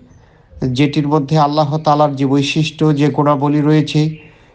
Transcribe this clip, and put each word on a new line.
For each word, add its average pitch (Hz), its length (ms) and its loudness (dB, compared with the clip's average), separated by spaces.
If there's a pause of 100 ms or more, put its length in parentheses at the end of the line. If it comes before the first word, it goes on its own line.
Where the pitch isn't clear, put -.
(680)
যেটির 143 400 0
মধ্যে 147 320 0
আল্লাহ 147 380 0
তাআলার 151 380 0
যে 135 100 -2
বৈশিষ্ট্য, 143 720 0
যে 143 120 0
গুণাবলী 147 540 0
রয়েছে, 151 560 0 (380)